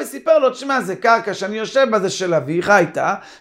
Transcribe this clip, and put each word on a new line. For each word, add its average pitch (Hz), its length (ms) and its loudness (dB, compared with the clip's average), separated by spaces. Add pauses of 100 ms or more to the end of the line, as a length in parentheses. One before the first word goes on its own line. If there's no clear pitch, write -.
וסיפר 302 380 0
לו, 262 120 4
"תשמע, 269 300 -4
זה 185 160 -6
קרקע 226 380 2
שאני 202 220 -6
יושב 247 340 0
בה, 220 100 2
זה 185 100 -2
של 180 240 -4
אביך, 156 340 -2
הייתה, 175 460 2 (260)